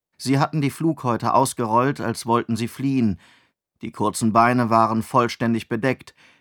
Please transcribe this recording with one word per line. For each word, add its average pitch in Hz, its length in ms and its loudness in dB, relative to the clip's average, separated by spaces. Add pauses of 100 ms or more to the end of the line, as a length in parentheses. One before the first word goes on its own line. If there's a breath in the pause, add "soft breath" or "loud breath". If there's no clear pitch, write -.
(180)
Sie 135 220 0
hatten 151 220 0
die 139 100 0
Flughäute 127 600 -2
ausgerollt, 123 680 0
als 110 260 -6
wollten 117 300 0
sie 110 140 -4
fliehen. 131 500 0 (640 soft breath)
Die 117 100 -10
kurzen 107 400 -2
Beine 117 380 4
waren 113 340 2
vollständig 117 640 -2
bedeckt, 123 460 -4 (260 soft breath)